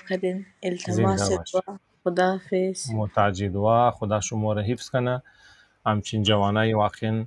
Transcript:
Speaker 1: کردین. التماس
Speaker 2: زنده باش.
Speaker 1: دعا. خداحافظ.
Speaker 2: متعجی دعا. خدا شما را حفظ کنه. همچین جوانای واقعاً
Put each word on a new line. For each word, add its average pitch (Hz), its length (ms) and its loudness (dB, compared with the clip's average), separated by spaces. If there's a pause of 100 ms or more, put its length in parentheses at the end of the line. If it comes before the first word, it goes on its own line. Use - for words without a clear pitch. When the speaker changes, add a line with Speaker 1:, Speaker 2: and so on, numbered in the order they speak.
Speaker 1:
کردین. 185 380 -4 (160)
التماس 185 580 0
Speaker 2:
زنده 101 160 0
باش. - 180 -8
Speaker 1:
دعا. 196 240 -4 (260)
خداحافظ. 185 880 0
Speaker 2:
متعجی 101 540 0
دعا. 110 420 4
خدا 107 300 -2
شما 107 320 -2
را 104 100 -2
حفظ 120 280 -4
کنه. 123 320 -2 (640)
همچین 107 360 0
جوانای 107 520 2
واقعاً 110 520 -2